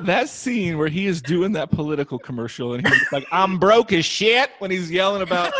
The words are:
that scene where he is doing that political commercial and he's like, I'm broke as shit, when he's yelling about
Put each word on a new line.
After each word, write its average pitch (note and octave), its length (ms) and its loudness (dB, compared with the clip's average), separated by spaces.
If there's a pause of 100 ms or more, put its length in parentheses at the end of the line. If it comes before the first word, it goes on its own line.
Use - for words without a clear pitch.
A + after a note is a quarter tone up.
that G3 240 2
scene F#3+ 500 -4
where D#3 100 0
he F3+ 180 -2
is F3 160 -2
doing F3 300 0
that E3 180 -2
political D3 480 -4
commercial A#2+ 560 -8
and B2 120 -4
he's - 260 2
like, C#3 200 -4
I'm F#3+ 260 2
broke G#3+ 340 6
as E3+ 120 2
shit, A#3+ 540 2
when G3 120 -8
he's F3+ 200 -4
yelling F#3+ 320 0
about F3 380 0